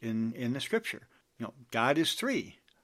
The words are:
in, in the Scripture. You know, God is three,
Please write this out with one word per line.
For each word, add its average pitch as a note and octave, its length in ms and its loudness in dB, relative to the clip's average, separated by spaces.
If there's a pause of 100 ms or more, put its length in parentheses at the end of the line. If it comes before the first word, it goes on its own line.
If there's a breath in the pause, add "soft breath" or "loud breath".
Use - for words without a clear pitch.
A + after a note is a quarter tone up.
in, A2+ 320 0
in A#2+ 200 -2
the C3+ 80 -2
Scripture. - 460 -4 (300 soft breath)
You A2 100 -6
know, - 60 -10 (180)
God B2+ 260 4
is D#3+ 160 2
three, A#3 440 -2 (260)